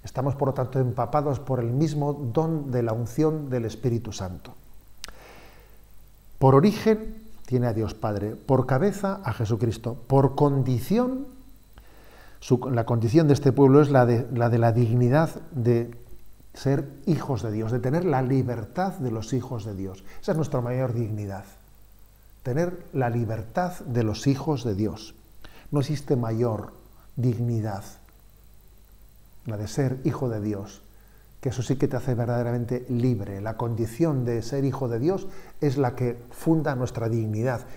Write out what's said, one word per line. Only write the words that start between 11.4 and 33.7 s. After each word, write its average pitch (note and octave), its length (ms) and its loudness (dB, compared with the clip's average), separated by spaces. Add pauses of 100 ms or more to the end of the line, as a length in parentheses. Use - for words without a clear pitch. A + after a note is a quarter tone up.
su, B2+ 280 2
la A#2 160 2
condición A#2+ 440 4
de C#3 60 8
este C3+ 180 4
pueblo C#3 280 10
es C#3+ 80 4
la C3 160 6
de, A#2+ 280 2
la A#2+ 160 2
de A#2 80 2
la A#2 160 4
dignidad B2 560 4 (220)
de A#2 460 0 (560)
ser C3+ 360 -2 (160)
hijos C3+ 380 0
de A2 100 -4
Dios, A2 180 -2
de B2 80 0
tener C#3+ 240 0
la C#3 180 2
libertad C3 720 0
de B2+ 160 -4
los A2 200 -4
hijos A#2+ 320 -4
de G#2+ 120 -8
Dios. F#2+ 280 -8 (180)
Esa G3 120 -2
es - 20 2
nuestra C#3+ 240 0
mayor B2 340 -2
dignidad, G#2 520 -6 (1000)
tener E3+ 480 -2
la C3 180 2
libertad A#2 680 -2
de A#2+ 240 0
los G#2+ 240 0
hijos C3+ 380 0
de G#2 100 0
Dios. G2+ 400 -4 (560)
No D3 80 2
existe C#3 380 0
mayor A2+ 560 -2 (420)
dignidad, A2+ 680 0 (1600)
la A2 100 -8
de G#2+ 140 -8
ser C3 340 0
hijo C3+ 240 0
de A2 140 -2
Dios, G2+ 400 -6 (600)
que C3 80 -2
eso A#2+ 120 -4
sí C3 140 0
que C#3+ 120 2
te - 80 -2
hace B2 200 0
verdaderamente A#2+ 760 -2
libre. G#2+ 520 0
La A2 160 -6
condición A#2+ 680 0